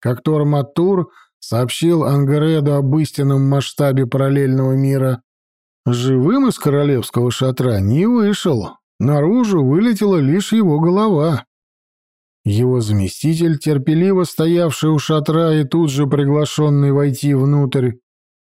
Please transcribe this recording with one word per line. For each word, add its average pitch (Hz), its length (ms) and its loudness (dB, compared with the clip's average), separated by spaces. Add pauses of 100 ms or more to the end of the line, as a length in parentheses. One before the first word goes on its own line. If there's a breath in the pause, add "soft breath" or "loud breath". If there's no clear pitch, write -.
как 123 220 -4
Торматур 156 880 0 (280 soft breath)
сообщил 143 640 0
Ангреду 147 680 0
об 139 240 0
истинном 139 500 0
масштабе 135 600 0
параллельного 135 680 0
мира, 135 480 0 (640)
живым 131 600 0
из 196 100 -2
королевского 139 720 0
шатра 123 520 -2
не 131 260 0
вышел, 202 720 -2 (220)
наружу 160 640 0
вылетела 196 540 0
лишь 151 340 0
его 185 280 2
голова. 170 680 0 (1000)
Его 120 360 0
заместитель, 143 800 -2
терпеливо 156 640 0
стоявший 160 680 -2
у 156 80 2
шатра 156 560 0
и 151 120 0
тут 165 260 0
же 139 160 0
приглашённый 143 840 0
войти 143 420 0
внутрь, 135 560 0 (580)